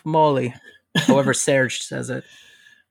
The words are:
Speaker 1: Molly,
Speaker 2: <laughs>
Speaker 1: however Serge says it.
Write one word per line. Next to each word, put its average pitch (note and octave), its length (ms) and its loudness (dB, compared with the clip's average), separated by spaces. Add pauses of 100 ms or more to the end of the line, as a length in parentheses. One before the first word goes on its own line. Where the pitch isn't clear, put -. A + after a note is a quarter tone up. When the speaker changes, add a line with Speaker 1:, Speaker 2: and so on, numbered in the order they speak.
Speaker 1:
Molly, D3 500 0 (240)
Speaker 2:
<laughs> - 200 -12
Speaker 1:
however C3+ 380 2
Serge C3 480 0
says B2+ 260 -8
it. B2+ 140 -8 (680)